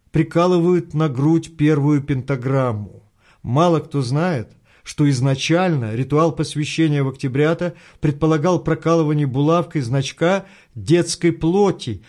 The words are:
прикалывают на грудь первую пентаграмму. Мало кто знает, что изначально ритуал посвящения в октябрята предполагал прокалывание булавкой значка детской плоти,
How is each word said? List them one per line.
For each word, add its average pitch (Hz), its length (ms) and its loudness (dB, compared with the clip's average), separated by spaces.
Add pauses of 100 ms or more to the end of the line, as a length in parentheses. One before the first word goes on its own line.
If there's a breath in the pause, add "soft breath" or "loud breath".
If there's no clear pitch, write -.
(120)
прикалывают 170 840 2
на 156 160 0
грудь 156 480 0
первую 147 440 2
пентаграмму. 127 1000 -4 (400 soft breath)
Мало 156 380 2
кто - 200 -6
знает, 135 520 -2 (300 soft breath)
что - 260 0
изначально 139 840 0
ритуал 143 380 0
посвящения 147 720 -2
в 135 60 -2
октябрята 151 640 -2 (240 loud breath)
предполагал 156 640 0
прокалывание 156 640 0
булавкой 156 540 0
значка 143 640 -2 (280 loud breath)
детской 165 580 0
плоти, 170 760 -2